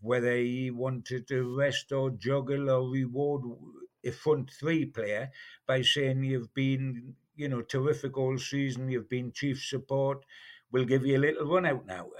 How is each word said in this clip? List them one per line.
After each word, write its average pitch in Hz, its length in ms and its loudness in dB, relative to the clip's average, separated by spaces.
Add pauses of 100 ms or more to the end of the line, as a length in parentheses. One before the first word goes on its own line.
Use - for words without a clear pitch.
whether 120 360 2
he 123 340 0
wanted 127 580 -4
to 127 280 -2
rest 139 360 0
or 135 180 2
juggle 135 600 0
or 131 180 4
reward 135 540 0 (600)
a 123 80 -2
front 139 400 2
three 156 320 0
player 113 460 -4 (360)
by 131 160 2
saying, 135 420 2
"You've 131 300 -2
been, 135 640 -2 (200)
you 147 120 -4
know, 123 140 -2
terrific 135 540 0
all 131 220 2
season. 131 520 -2
You've 120 180 -4
been 123 240 -4
chief 135 300 -2
support. 135 600 -2 (460)
We'll 127 140 4
give 131 220 4
you 135 100 6
a - 20 6
little 147 340 2
run 180 140 4
out 131 200 0
now," 90 340 -10